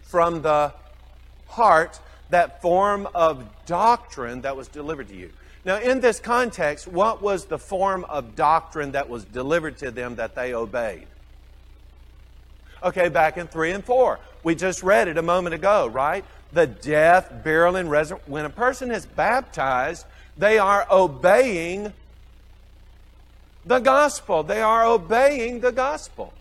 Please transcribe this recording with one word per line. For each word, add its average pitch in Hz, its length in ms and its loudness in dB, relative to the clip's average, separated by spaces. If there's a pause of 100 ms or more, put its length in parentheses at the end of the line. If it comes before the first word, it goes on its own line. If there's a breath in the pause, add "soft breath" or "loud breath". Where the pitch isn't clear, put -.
from 170 400 0
the 147 280 2 (760)
heart 175 520 4 (300 soft breath)
that 170 320 0
form 196 540 0
of 160 280 2 (220)
doctrine 170 760 -2
that 135 140 -6
was 131 120 -14
delivered 147 400 -12
to 98 80 -20
you. 90 160 -16 (340 soft breath)
Now, 190 140 -2
in 247 200 0
this 226 200 2
context, 208 680 -2
what 190 360 -2
was 196 220 -2
the 156 120 -6
form 190 460 -4
of 127 320 -10
doctrine 156 560 0
that 139 180 -4
was 117 160 -12
delivered 135 540 -4
to 139 100 -10
them 120 280 -10
that 113 180 -8
they 127 180 -6
obeyed? 113 540 -6 (1800 soft breath)
Okay, 180 260 0
back 156 260 2
in 175 120 -10
three 160 240 -4
and 196 120 -8
four. 240 360 2 (240 loud breath)
We 165 100 2
just 170 300 -4
read 202 240 4
it 160 100 -6
a 165 60 0
moment 175 320 -2
ago, 185 320 2
right? 143 360 -2 (300 soft breath)
The 156 140 4
death, 156 680 2 (100)
burial, 170 340 2
and 180 120 -6
resur-, 151 380 -2
when 151 180 -8
a 147 60 -8
person 254 400 -4
is 196 160 -8
baptized, 160 1000 -2 (320 soft breath)
they 214 220 4
are 202 320 2
obeying 190 1000 2 (1700)
the 240 140 2
gospel. 262 640 2
They 202 180 -4
are 226 240 2
obeying 233 760 2
the 247 100 0
gospel. 254 680 -6